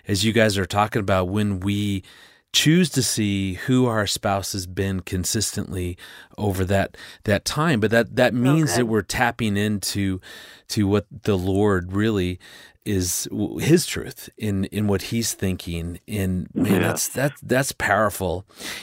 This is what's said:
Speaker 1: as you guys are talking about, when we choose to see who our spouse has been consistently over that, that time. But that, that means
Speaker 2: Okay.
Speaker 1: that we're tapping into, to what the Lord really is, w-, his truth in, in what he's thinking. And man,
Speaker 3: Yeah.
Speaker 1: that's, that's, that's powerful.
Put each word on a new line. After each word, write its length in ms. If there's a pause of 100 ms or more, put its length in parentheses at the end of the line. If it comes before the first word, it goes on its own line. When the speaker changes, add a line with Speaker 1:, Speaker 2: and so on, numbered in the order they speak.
Speaker 1:
as 200
you 80
guys 240
are 80
talking 340
about, 280
when 320
we 420 (500)
choose 380
to 120
see 520
who 320
our 200
spouse 460
has 140
been 340
consistently 960 (420)
over 280
that, 300 (280)
that 200
time. 360
But 100
that, 260
that 180
means 380
Speaker 2:
Okay. 100
Speaker 1:
that 40
we're 160
tapping 540
into, 640 (480)
to 180
what 200 (160)
the 140
Lord 560
really 460 (460)
is, 460
w-, 280
his 280
truth 420 (100)
in, 280
in 200
what 160
he's 320
thinking. 720
And 480
man, 200
Speaker 3:
Yeah. 40
Speaker 1:
that's, 300
that's, 320
that's 320
powerful. 760 (360)